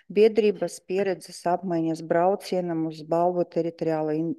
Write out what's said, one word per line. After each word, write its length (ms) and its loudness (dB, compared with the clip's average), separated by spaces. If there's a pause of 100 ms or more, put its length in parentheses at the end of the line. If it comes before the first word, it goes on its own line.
biedrības 760 2
pieredzes 640 -4
apmaiņas 580 0
braucienam 880 0
uz 160 -12
Balvu 400 0
teritoriālo 720 -2
in-, 220 -2